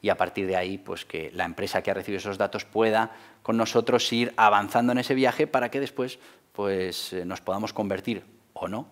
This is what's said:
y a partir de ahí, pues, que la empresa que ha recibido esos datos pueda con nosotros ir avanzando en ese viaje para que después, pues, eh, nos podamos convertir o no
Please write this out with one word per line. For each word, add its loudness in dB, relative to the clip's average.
y 2
a 4
partir 0
de 0
ahí, -2
pues, -10
que -8
la -2
empresa -4
que -2
ha 0
recibido -6
esos -6
datos -2
pueda 2
con 0
nosotros 2
ir 0
avanzando 6
en 2
ese 0
viaje 2
para 0
que -4
después, -6
pues, -4
eh, -6
nos -6
podamos -4
convertir -4
o -8
no -8